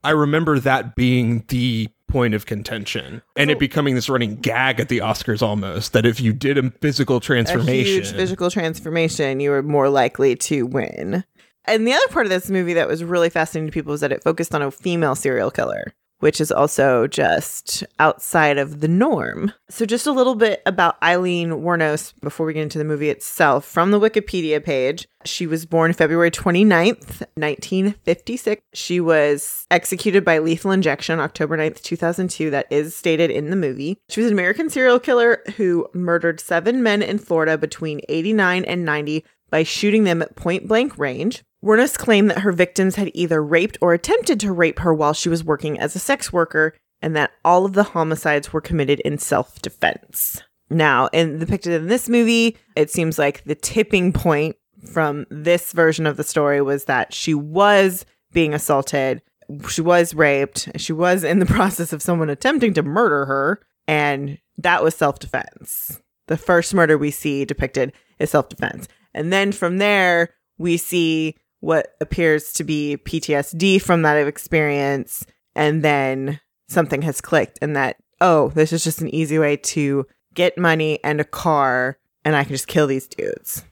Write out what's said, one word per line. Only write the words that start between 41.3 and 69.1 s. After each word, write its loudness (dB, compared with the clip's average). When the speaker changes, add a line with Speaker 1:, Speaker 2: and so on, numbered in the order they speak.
Speaker 2:
Wuornos 4
claimed 4
that 0
her 0
victims 2
had -2
either 0
raped 0
or 4
attempted 0
to -2
rape 0
her 2
while 2
she -4
was -2
working -4
as -4
a -6
sex -4
worker, 0
and -2
that 2
all 4
of -2
the 4
homicides -2
were -2
committed 0
in 0
self-defense. -4
Now, 4
in, 0
depicted -4
in -2
this 0
movie, 2
it 2
seems -2
like 0
the -4
tipping 0
point 0
from -2
this 0
version 2
of -2
the -4
story 0
was -2
that -2
she -2
was 2
being 2
assaulted, -2
she -4
was 4
raped, 0
she -6
was 0
in 2
the 4
<laughs> -
process 0
of -8
someone 0
attempting 0
to 2
murder 0
her, -2
and -2
that 2
was 2
self-defense. -6
The -2
first 0
murder 4
we -2
see -4
depicted -4
is -2
self-defense. -2